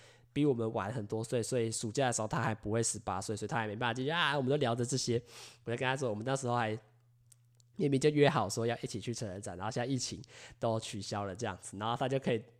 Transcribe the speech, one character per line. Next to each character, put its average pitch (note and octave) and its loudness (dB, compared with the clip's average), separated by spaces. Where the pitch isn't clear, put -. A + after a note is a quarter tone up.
比 C#3+ 4
我 C#3+ 6
们 A2+ 0
晚 G#2 -2
很 A2 -4
多 A2 -2
岁， A#2+ 0
所 B2+ 0
以 A2+ 2
暑 A2 -4
假 C3 2
的 A#2+ 4
时 A2+ 0
候 G#2+ -2
他 A#2 0
还 A2+ 2
不 G#2+ -6
会 A2+ 4
十 - 0
八 F#2+ -2
岁， G#2+ -4
所 G#2 -4
以 - -6
他 D3 -2
还 A2 0
没 G#2 -6
办 A#2+ 0
法 A#2 2
进 B2+ -2
去 C#3+ 0
啊。 D#3 2
我 C#3 2
们 B2+ 2
都 D3 4
聊 A#2+ 4
着 B2 0
这 B2+ 0
些， A#2 2
我 A#2 -4
就 A#2+ 0
跟 C3 -2
他 C3 2
说， C3 -2
我 G#2 -2
们 G#2 -4
那 C3 0
时 B2+ -4
候 A#2+ 2
还 A2+ 0
明 D3 2
明 C#3 4
就 D3+ 4
约 C#3+ 8
好 A2+ 4
说 A2+ 0
要 A#2 0
一 C3+ -4
起 G#2+ -6
去 A#2+ -4
成 A2+ -6
人 F#2+ -8
展， F#2+ -10
然 F#2+ -6
后 A2+ -2
现 A#2+ -2
在 A#2+ -2
疫 C3+ 0
情 - -6
都 A2+ 2
取 G#2+ -6
消 G2+ -4
了 F#2+ -6
这 A2+ -4
样 F#2 -4
子， - -12
然 A2 -2
后 A#2 0
他 C3+ 0
就 C3+ 0
可 C3+ -2
以 A2+ 0